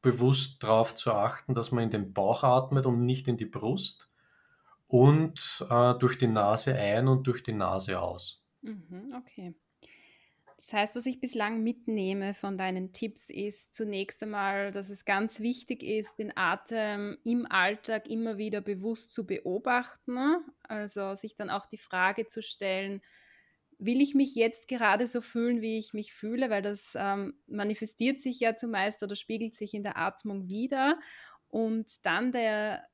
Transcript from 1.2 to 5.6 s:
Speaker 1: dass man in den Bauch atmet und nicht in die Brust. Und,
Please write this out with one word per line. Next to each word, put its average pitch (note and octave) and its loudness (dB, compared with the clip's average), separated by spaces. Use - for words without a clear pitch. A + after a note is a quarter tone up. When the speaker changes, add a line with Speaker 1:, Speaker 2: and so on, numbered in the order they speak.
Speaker 1:
dass A#2 0
man A#2 2
in G#2+ -2
den G2 -2
Bauch G2+ 2
atmet C3 4
und A#2+ 4
nicht C3 0
in A#2 0
die A2 -4
Brust. - -4
Und, C#3+ 6